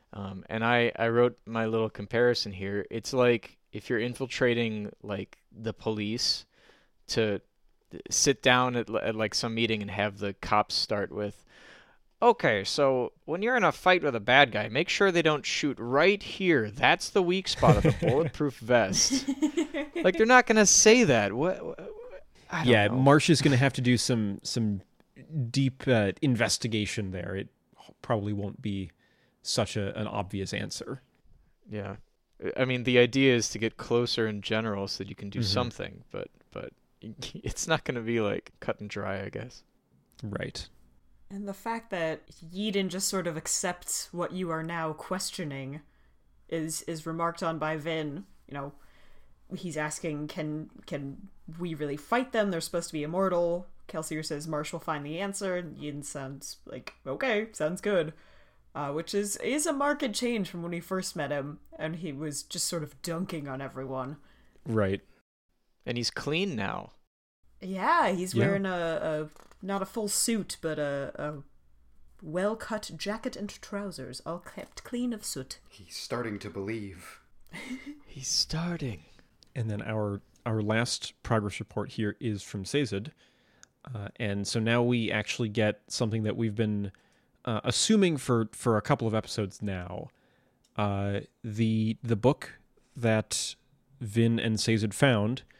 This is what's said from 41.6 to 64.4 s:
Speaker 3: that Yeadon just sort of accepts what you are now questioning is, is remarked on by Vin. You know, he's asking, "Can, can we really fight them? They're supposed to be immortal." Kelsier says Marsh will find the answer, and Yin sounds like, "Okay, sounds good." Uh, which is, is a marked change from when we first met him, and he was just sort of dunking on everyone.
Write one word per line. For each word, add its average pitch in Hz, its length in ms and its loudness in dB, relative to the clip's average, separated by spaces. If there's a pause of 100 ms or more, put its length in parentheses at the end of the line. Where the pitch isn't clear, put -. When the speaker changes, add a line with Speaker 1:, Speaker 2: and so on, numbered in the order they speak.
Speaker 3:
that 165 280 -2 (340)
Yeadon 196 340 0
just 185 200 -4
sort 185 180 -2
of 156 120 -4
accepts - 760 -4
what 175 200 -4
you 180 180 -4
are 160 120 -2
now 165 300 -4
questioning 147 880 -8 (680)
is, 160 320 -4
is 165 240 -8
remarked 165 360 -4
on 165 160 -2
by 156 200 -2
Vin. 156 480 -4 (200)
You - 80 -16
know, 143 180 -8 (840)
he's 165 200 -8
asking, 151 520 -4
"Can, 156 400 -6 (180)
can 143 420 -10 (300)
we 175 160 -6
really 147 220 -6
fight 254 360 -2
them? 208 180 2
They're 165 100 -2
supposed - 280 -4
to - 40 -10
be 156 100 -4
immortal." 175 640 0 (220)
Kelsier 156 360 -6
says 156 240 -6
Marsh 151 240 -4
will 165 80 -8
find 151 240 -6
the 156 160 -8
answer, 196 360 -4
and 160 220 -8
Yin 147 240 -8
sounds 135 540 -12 (100)
like, - 280 -14 (120)
"Okay, 220 460 -2
sounds 160 280 -2
good." 170 320 0 (640)
Uh, 143 160 -4
which 160 240 -4
is, 202 220 -2
is 294 300 -2
a 320 60 0
marked 285 420 0
change 233 360 -2
from 175 120 -10
when 170 100 -6
we 175 80 -6
first 185 340 -6
met 143 160 -4
him, 147 300 -6 (180)
and 160 180 -4
he 160 160 -8
was 143 300 -6
just - 240 -6
sort 170 160 -4
of - 200 -12
dunking 165 440 -6
on 135 140 -8
everyone. 135 560 -8 (500)